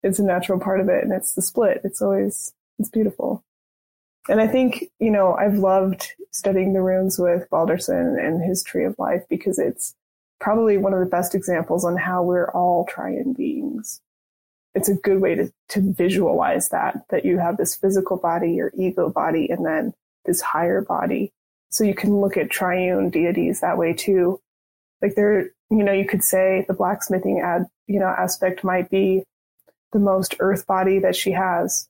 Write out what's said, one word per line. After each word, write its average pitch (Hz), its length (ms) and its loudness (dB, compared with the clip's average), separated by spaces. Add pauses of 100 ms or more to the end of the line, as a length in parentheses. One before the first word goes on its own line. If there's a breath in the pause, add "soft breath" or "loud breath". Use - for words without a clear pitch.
It's 190 160 0
a 202 40 2
natural 185 360 2
part 190 220 0
of 196 80 2
it, 180 140 2
and 202 100 0
it's - 200 -4
the 196 80 -4
split. - 420 0
It's - 180 -6
always, 196 520 -2 (240)
it's 208 120 -4
beautiful. - 540 -2 (840)
And 208 120 4
I 220 60 4
think, 262 380 2 (140)
you 220 120 2
know, 196 220 4
I've 202 240 2
loved 190 540 2 (200)
studying 190 420 0
the 190 80 2
runes 185 380 2
with 175 300 2
Balderson 170 720 0
and 165 240 -2
his 185 200 -2
Tree 180 220 -2
of 196 120 -4
Life 175 320 -2
because 185 300 -2
it's - 340 -4 (460)
probably 214 380 2
one 190 160 0
of 185 60 0
the 185 60 2
best 175 300 -2
examples 180 500 -2
on 175 120 0
how 180 260 -2
we're 180 280 0
all 175 340 2
triune - 480 -6
beings. - 680 -6 (760)
It's 196 140 0
a 202 60 2
good 196 260 2
way 170 140 2
to, - 180 -2 (160)
to 202 120 -2 (120)
visualize 180 760 0
that, - 400 -4
that 180 160 -2
you 180 120 2
have 175 200 0
this - 180 -2
physical 190 420 0
body, 170 360 0
your 175 240 -2
ego 185 320 0
body, 160 400 -2
and 170 160 -2
then 160 280 -2 (320)
this 175 160 0
higher 175 400 0
body. - 500 -4 (380)
So - 140 0
you 202 100 2
can 202 260 2
look 196 180 0
at 156 120 -2
triune 185 600 0
deities 170 520 0
that 175 160 0
way 170 160 0
too. 185 460 2 (640)
Like 202 140 -2
there, 208 360 2 (180)
you 214 140 4
know, 196 100 2
you 196 140 2
could 196 160 0
say 190 440 2
the 190 60 -2
blacksmithing 190 680 -2
ad, 175 240 0 (220)
you 202 120 0
know, 190 80 2
aspect 185 560 -2
might 185 260 0
be 190 340 2 (680)
the 214 80 0
most 190 400 2
earth 190 260 0
body 190 340 2
that 180 160 2
she 190 160 -2
has. 185 580 -2